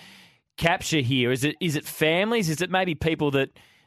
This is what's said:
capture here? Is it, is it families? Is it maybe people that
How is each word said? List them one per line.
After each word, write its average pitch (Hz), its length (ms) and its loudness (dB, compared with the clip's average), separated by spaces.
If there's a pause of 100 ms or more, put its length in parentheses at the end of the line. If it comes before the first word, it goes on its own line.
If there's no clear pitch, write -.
(580)
capture 165 440 0
here? 123 300 2
Is 127 120 0
it, 151 180 -2
is 165 140 0
it 151 100 -6
families? 185 640 0
Is 156 120 -2
it 180 100 -4
maybe 185 240 0
people 156 360 -2
that 135 200 0 (360)